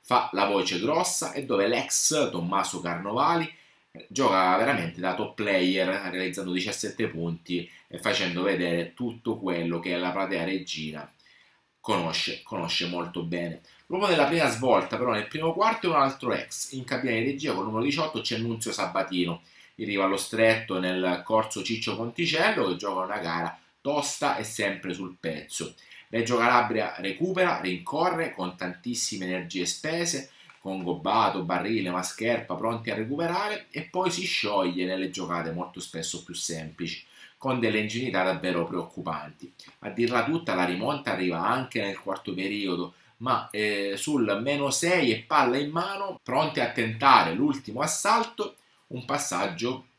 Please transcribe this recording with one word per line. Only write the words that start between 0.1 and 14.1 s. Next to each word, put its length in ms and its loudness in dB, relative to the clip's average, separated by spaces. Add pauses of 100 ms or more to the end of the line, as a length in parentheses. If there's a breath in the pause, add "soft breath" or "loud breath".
la 140 2
voce 340 2
grossa 520 0
e 120 -4
dove 240 2
l'ex 600 2
Tommaso 500 -2
Carnovali 680 0 (600 loud breath)
gioca 480 6
veramente 440 2
da 140 0
top 200 -4
player, 540 4 (220)
realizzando 420 -4
diciassette 560 -2
punti 640 -4 (160 loud breath)
e 120 -12
facendo 440 0
vedere 520 0
tutto 420 -4
quello 420 -2
che 180 -2
la 140 0
platea 340 -2
reggina 640 -6 (720 soft breath)
conosce, 600 -2
conosce 460 -4
molto 340 -4
bene. 380 -4 (260 loud breath)
L'uomo 200 0
della 180 6